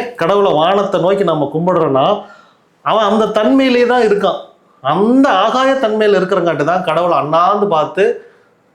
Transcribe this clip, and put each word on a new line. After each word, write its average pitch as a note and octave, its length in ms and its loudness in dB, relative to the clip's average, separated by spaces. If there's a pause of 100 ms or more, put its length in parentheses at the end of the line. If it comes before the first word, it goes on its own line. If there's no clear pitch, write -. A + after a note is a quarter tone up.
(220)
கடவுளை G3 300 2 (100)
வானத்தை F#3+ 420 0
நோக்கி G3 280 0
நம்ம D3+ 220 -2
கும்பிடுறோம்னா D#3+ 520 0 (760)
அவன் F#3+ 220 0
அந்த G#3+ 220 0
தன்மையிலே A#3+ 640 2
தான் B3 140 2
இருக்கான். F#3+ 380 0 (420)
அந்த A3 480 2
ஆகாய B3+ 440 0
தன்மையில G#3+ 460 0
இருக்கிறங்காட்டு F3 440 -2
தான் F3 200 -2
கடவுளை E3 340 0
அண்ணாந்து F3 500 0
பார்த்து, E3 640 -2 (440)